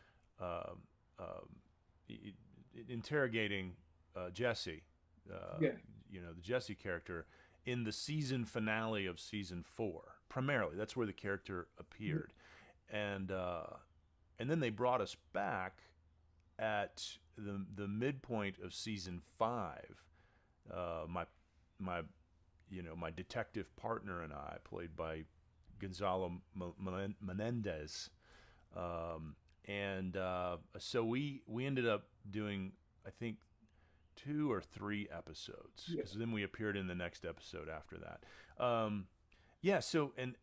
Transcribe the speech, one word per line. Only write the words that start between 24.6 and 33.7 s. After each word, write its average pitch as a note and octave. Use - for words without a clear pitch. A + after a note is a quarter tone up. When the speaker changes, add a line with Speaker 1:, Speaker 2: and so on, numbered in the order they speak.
Speaker 1:
played E2+
by D#2+
Gonzalo F#2
M-, F2
Melen-, G2
Menendez, G2
um, E2
and, G2
uh, F2+
so A#2
we, C3+
we A#2+
ended C3
up G#2
doing, G2
I G2
think, A#2